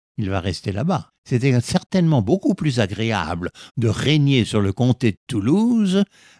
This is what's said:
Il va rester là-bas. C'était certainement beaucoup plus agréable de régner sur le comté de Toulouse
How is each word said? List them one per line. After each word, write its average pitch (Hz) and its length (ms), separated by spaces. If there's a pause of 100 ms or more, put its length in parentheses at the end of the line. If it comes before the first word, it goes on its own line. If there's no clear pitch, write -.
(180)
Il 95 140
va 98 80
rester 90 320
là-bas. 139 400 (180)
C'était 127 320
certainement 160 640
beaucoup 190 320
plus 143 240
agréable 95 720 (260)
de 117 100
régner 135 580
sur 107 160
le 98 120
comté 123 380
de 92 60 (100)
Toulouse 196 760 (360)